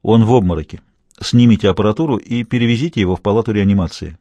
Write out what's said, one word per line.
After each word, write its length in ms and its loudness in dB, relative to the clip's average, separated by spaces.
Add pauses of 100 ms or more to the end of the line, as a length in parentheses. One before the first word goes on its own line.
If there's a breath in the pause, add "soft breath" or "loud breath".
«Он 240 4
в 80 2
обмороке. 480 -2 (400)
Снимите 480 2
аппаратуру 480 -2
и 280 -6
перевезите 580 -2
его 140 0
в 40 -10
палату 320 -2
реанимации». 680 -2